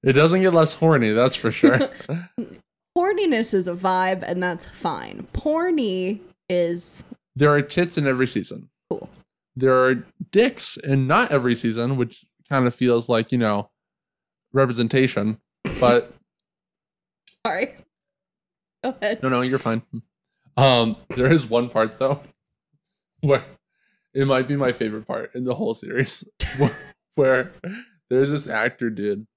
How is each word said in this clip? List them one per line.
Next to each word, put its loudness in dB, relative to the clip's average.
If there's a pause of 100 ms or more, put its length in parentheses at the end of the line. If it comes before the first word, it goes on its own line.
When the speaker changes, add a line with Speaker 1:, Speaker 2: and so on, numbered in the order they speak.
Speaker 1:
It 4
doesn't 4
get 4
less 4
horny, 4
that's 2
for -2
sure. 4 (580)
Speaker 2:
<laughs> -12
Horniness 0
is 0
a -4
vibe, 0
and -4
that's -4
fine. -10
Porny -2 (280)
is -4 (300)
Speaker 1:
There 4
are 2
tits -2
in 0
every 0
season. -8 (220)
Speaker 2:
Cool. -10 (480)
Speaker 1:
There 2 (120)
are 0 (240)
dicks 0
in 0
not 0
every 2
season, -4
which -6 (240)
kind 2
of 0
feels 0
like, 0
you 0
know, -2 (840)
representation. 0 (420)
But 4 (640)
Speaker 2:
<laughs> -18
Sorry. -4 (1120)
Go -4
ahead. -4
Speaker 1:
No, -2
no, 0
you're -2
fine. -2 (760)
Um, 4 (200)
there 2
is 2
one 0
part, 0
though, -2 (520)
<laughs> -20
where 2 (680)
it 0
might 2
be -2
my 0
favorite -6
part -8
in -6
the -2
whole -4
series, -6 (180)
<laughs> -6
where, 2 (380)
where 2 (580)
there's 2
this -6
actor -2
dude. -6 (100)